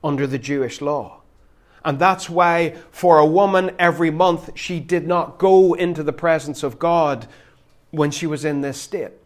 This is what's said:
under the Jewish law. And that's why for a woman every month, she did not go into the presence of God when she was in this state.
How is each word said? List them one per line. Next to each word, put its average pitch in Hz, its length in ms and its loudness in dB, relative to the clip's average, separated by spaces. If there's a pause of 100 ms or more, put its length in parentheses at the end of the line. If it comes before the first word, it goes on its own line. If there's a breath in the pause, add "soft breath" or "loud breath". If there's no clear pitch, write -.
under 143 240 -2
the 135 120 -6
Jewish 131 420 -6
law. 143 400 -6 (640 soft breath)
And 143 160 -4
that's 180 280 0
why 170 460 2 (160 loud breath)
for 170 280 4
a 151 60 8
woman 185 540 2
every 170 320 2
month, 165 460 0
she 175 240 -8
did 156 260 -2
not 170 320 -4
go 190 360 6
into 175 280 -4
the 147 100 -4
presence 156 520 -2
of 123 160 -6
God 151 480 0 (640 soft breath)
when 147 180 0
she 165 160 -8
was 147 180 -6
in 143 180 -2
this 139 180 -8
state. 165 320 -10 (140)